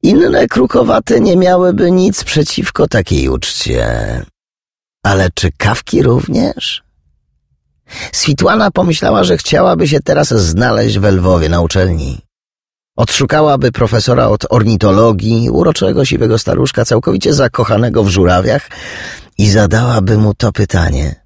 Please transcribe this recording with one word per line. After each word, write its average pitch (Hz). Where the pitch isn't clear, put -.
Inne 262
krukowate 226
nie 202
miałyby 180
nic 185
przeciwko -
takiej 73
uczcie. 60
Ale 95
czy 90
kawki -
również? -
Switłana -
pomyślała, 92
że 90
chciałaby 165
się 143
teraz 147
znaleźć 107
we 98
Lwowie 90
na 85
uczelni. 82
Odszukałaby 139
profesora 117
od 107
ornitologii, 110
uroczego 156
siwego 113
staruszka, -
całkowicie 120
zakochanego 113
w 98
żurawiach, 92
i 104
zadałaby 107
mu 107
to 104
pytanie. 80